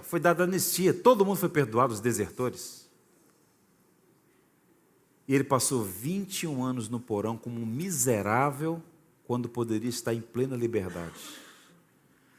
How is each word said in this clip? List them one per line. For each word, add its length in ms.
foi 160
dada 260
anistia, 500
todo 300
mundo 120
foi 140
perdoado, 420
os 80
desertores. 880
E 60
ele 100
passou 400
vinte 600
e 20
um 180
anos 240
no 100
porão 380
como 240
um 60
miserável, 1160
quando 220
poderia 420
estar 240
em 60
plena 360
liberdade. 640